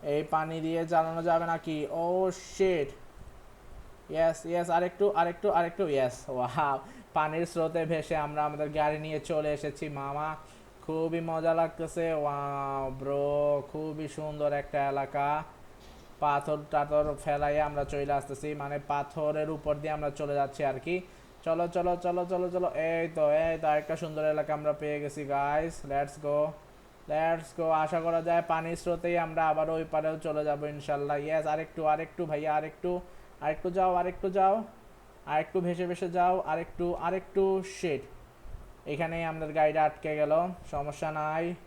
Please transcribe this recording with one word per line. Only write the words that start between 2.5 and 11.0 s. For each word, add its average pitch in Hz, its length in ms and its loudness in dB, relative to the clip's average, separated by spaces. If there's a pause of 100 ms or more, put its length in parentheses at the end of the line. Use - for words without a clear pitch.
shit। 180 340 2 (1300)
ইয়েস, 160 240 4 (120)
ইয়েস, 170 260 0
আরেকটু, 180 300 2 (140)
আরেকটু, 175 280 2 (100)
আরেকটু। 170 260 0 (100)
ইয়েস, 131 220 2 (180)
ওয়াও, 131 420 0 (400)
পানির 156 360 2
স্রোতে 165 380 0
ভেসে 160 260 0 (100)
আমরা 151 220 -4
আমাদের 147 200 -2 (100)
গাড়ি 151 260 2
নিয়ে 156 140 -4 (120)
চলে 151 260 0
এসেছি 147 280 -6 (140)
মামা। 143 300 -4 (560)
খুবই 160 360 0 (100)